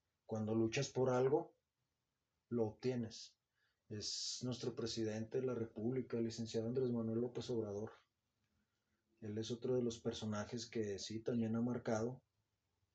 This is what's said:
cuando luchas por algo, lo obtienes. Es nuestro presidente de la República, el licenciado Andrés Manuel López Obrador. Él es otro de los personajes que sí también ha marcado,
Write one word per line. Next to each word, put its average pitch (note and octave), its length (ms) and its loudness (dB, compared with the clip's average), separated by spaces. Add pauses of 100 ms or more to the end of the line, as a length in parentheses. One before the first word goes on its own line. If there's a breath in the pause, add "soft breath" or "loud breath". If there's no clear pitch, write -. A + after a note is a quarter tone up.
(240)
cuando A2 300 0
luchas A2+ 340 4
por B2+ 220 4
algo, C3+ 420 4 (960)
lo A#2 180 2
obtienes. A#2+ 680 -4 (580)
Es - 520 -4
nuestro A#2+ 320 -4
presidente A2+ 680 0
de B2+ 60 0
la B2 80 2
República, A#2 600 -2
el A#2 80 2
licenciado A2+ 420 -2
Andrés B2+ 240 2
Manuel A2+ 300 2
López B2 300 -2
Obrador. G#2+ 420 -2 (1300)
Él G#2+ 180 -6
es A2+ 120 -2
otro B2 240 0
de B2+ 80 4
los A#2 180 0
personajes A2 680 -2
que G#2 320 -2
sí G#2+ 220 -6
también A2+ 340 2
ha A#2 60 2
marcado, A#2+ 600 0 (720)